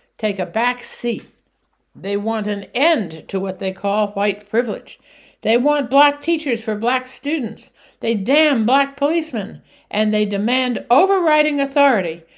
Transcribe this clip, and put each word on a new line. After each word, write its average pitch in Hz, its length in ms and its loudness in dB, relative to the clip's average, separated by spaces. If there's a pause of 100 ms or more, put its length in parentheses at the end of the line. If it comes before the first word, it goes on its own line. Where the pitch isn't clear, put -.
(180)
take 196 220 -4
a 170 60 -2
back 240 380 -2
seat. - 460 -6 (640)
They 196 220 -6
want 208 320 -2
an 202 260 -4
end 214 540 0
to 196 120 -4
what 190 200 -6
they 190 120 -4
call 202 380 -2
white 202 400 -4
privilege. - 500 -4 (420)
They 220 160 2
want 285 320 2
black 285 320 4
teachers 285 420 -2
for 214 120 -2
black 247 320 -2
students. 277 640 -6 (280)
They 233 160 -2
damn 247 500 2
black 269 300 2
policemen, 277 680 -2 (280)
and 214 240 0
they 214 120 2
demand 233 640 -2
overriding 311 680 4
authority 254 640 2 (140)